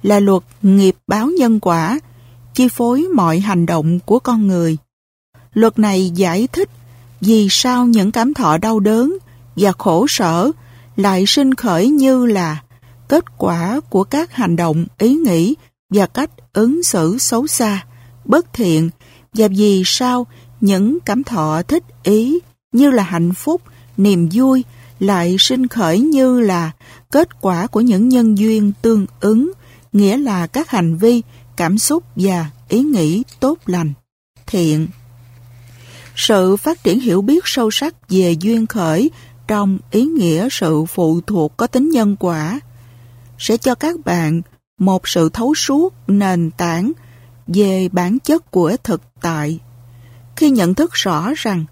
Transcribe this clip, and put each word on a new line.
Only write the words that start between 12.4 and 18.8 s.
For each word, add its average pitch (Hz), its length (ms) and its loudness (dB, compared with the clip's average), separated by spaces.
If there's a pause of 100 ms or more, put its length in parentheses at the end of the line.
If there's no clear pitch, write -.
kết - 300 -2
quả 180 420 -2 (100)
của 196 140 0
các 311 280 -4
hành 180 240 0
động, 165 300 0 (120)
ý 240 160 4
nghĩ 226 400 2 (360)
và 196 160 2
cách - 240 -6 (220)
ứng 262 300 0
xử 185 360 0
xấu 254 280 -2
xa, 208 380 -4 (400)
bất 311 280 0
thiện, 165 380 0 (440)